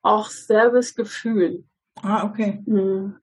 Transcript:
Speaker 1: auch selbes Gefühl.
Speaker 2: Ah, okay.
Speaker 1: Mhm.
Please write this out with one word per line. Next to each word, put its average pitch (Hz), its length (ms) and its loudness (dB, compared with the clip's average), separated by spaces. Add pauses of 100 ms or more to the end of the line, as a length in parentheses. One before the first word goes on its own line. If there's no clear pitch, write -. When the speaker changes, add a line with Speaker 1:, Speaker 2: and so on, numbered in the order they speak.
Speaker 1:
auch 208 260 2
selbes 240 640 2
Gefühl. 214 720 -2 (380)
Speaker 2:
Ah, 196 200 0
okay. 208 440 -4
Speaker 1:
Mhm. 196 560 0